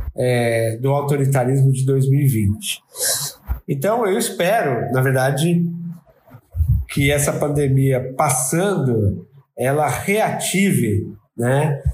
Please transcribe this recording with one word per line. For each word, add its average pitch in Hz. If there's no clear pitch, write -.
é, 117
do 131
autoritarismo 135
de 131
dois 135
mil 139
e 143
vinte. 107
Então, 196
eu 190
espero, 180
na 127
verdade, 143
que 143
essa 147
pandemia 135
passando, 143
ela 139
reative, 156
né, 139